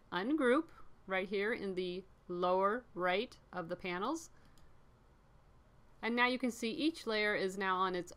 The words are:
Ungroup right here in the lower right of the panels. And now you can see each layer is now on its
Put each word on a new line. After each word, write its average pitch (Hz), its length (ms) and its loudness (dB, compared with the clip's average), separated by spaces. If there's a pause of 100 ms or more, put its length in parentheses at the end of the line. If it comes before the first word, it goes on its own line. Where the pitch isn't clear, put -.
(120)
Ungroup 262 520 4 (420)
right 190 220 0
here 202 260 0
in 196 220 -4
the 185 260 -4 (280)
lower 185 540 2 (120)
right 180 420 0 (160)
of 175 160 -8
the 180 60 -4
panels. 196 560 -4 (1700)
And 226 140 0
now 247 120 6
you 247 120 0
can 247 100 2
see 226 220 -4
each 311 340 -2
layer 208 300 2
is 185 200 0
now 190 200 2
on 185 180 2
its 180 220 -4